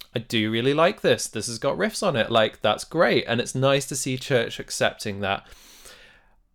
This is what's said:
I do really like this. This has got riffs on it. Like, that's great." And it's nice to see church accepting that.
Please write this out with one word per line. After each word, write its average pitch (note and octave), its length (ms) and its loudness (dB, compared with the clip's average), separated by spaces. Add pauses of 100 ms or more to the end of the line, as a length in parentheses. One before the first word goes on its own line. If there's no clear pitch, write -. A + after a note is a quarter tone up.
(160)
I A#2 40 -4
do A2 300 0
really A#2+ 240 2
like E3+ 280 2
this. B2+ 260 2
This - 180 -8
has A#2 140 -8
got C#3+ 180 -2
riffs G#3 240 -4
on F3+ 140 0
it. A2+ 160 0
Like, A2 300 2
that's G#2+ 240 0
great." D#3+ 420 2
And A#2 120 0
it's - 140 -6
nice C3+ 320 2
to C#3+ 100 -8
see C3 220 -4
church B2 420 -2
accepting G#2+ 600 -4
that. G2 260 -2 (1080)